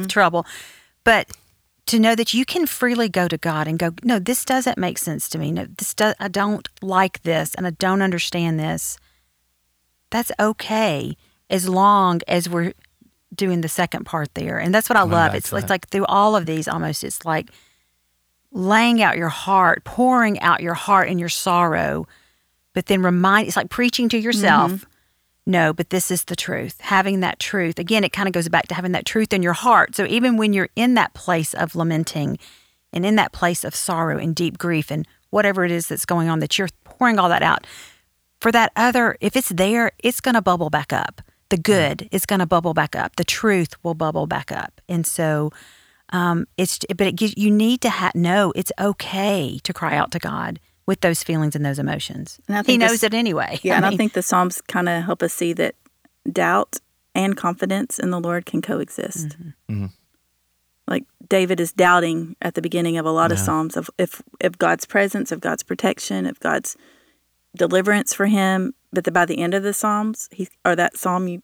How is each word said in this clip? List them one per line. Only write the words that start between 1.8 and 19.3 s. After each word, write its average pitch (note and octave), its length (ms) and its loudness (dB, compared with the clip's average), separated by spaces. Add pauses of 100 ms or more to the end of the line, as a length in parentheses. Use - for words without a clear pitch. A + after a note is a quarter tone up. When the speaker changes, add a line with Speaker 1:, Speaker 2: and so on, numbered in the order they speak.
Speaker 1:
to A#3 120 2
know A3+ 160 6
that A3+ 180 0
you B3 120 0
can F4 200 -2
freely A#3+ 440 0
go F3+ 180 0
to E3+ 100 -2
God D#3 300 -2
and D#3+ 100 -2
go, E3+ 140 0 (120)
"No, A#3 160 2
this A#3 260 -2
doesn't B3+ 320 0
make F3+ 200 -4
sense D3 300 -6
to - 100 -8
me. D#3 140 -4
No, F3 140 -4 (120)
this - 160 -8
do-, G#3+ 240 2
I G3 120 -6
don't G3+ 360 -2 (160)
like F#3+ 420 0
this, D#3+ 320 -2
and F3+ 120 -4
I F3 40 -2
don't F#3+ 300 0
understand E3+ 560 0
this." D#3+ 400 -4 (1120)
That's A#3 280 -2
okay G3+ 760 0 (320)
as F#3 180 0
long F#3+ 580 4
as F3 220 0
we're F3 240 -2 (640)
doing F3+ 260 0
the D#3+ 60 -4
second - 380 -4
part D3+ 300 -6
there. - 240 -6
And F3 140 0
that's G#3+ 160 2
what A#3+ 60 2
I G#3 60 8
Speaker 2:
Coming F3 120 2
Speaker 1:
love. E3 180 4
Speaker 2:
back G2+ 80 -4
Speaker 1:
It's, - 100 -6
Speaker 2:
to G3+ 80 -6
Speaker 1:
it's G3 60 -2
Speaker 2:
that. - 80 -6
Speaker 1:
like F#3 180 -2
through G3 160 0
all G#3 320 4
of E3+ 80 0
these D#3+ 240 -4
almost, D#3+ 340 -4
it's - 220 -10
like D#3+ 240 -2 (1040)
laying A3 500 2
out F3+ 160 4
your E3 120 -2
heart, F#3 540 2